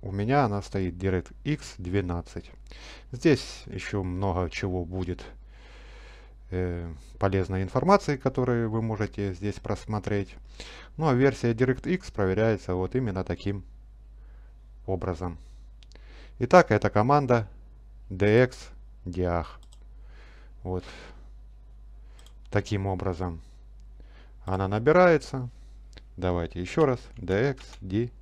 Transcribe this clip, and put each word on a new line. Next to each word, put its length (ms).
у 100
меня 320
она 160
стоит 360
DirectX 800
двенадцать. 720
Здесь 520
еще 380
много 480
чего 340
будет, 400
э, 400
полезной 440
информации, 540
которую 540
вы 120
можете 520
здесь 200
просмотреть. 800
Ну, 120
а 60
версия 380
DirectX 600
проверяется 640
вот 200
именно 300
таким 400
образом. 520
Итак, 320
это 200
команда 560
D 340
X 260
diag. 420
Вот 220
таким 360
образом 540
она 240
набирается. 800
Давайте 440
еще 240
раз. 160
D 360
X 120
D. 300